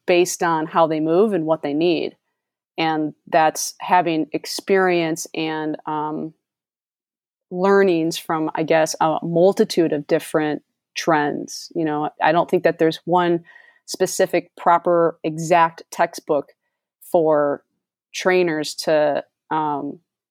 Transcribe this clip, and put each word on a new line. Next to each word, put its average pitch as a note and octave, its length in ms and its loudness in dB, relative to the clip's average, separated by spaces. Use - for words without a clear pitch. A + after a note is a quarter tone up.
based F3 380 0
on D#3+ 240 0
how E3 200 2
they D#3 120 -2
move E3+ 320 2
and E3+ 140 -2
what D#3+ 160 -2
they C#3+ 120 -4
need. D#3+ 440 -2
And D#3 360 -2
that's D#3 520 0
having E3 540 0
experience F3 1000 -2
and, D#3 520 -6
um, D#3 480 -6
learnings F3+ 680 2
from, D#3 360 -4
I E3 100 -4
guess, D#3+ 360 2
a D#3+ 240 0
multitude E3+ 680 2
of D3 120 -4
different D3+ 580 -2
trends. - 800 -2
You E3+ 120 -4
know, D3+ 240 -4
I D#3+ 120 4
don't E3+ 180 0
think F3 120 0
that E3 140 2
there's D#3+ 280 0
one F3 400 0
specific, - 720 -2
proper, E3+ 680 2
exact E3 680 0
textbook E3+ 580 -4
for D3+ 640 0
trainers E3+ 640 0
to, D3+ 480 0
um, D3 500 -4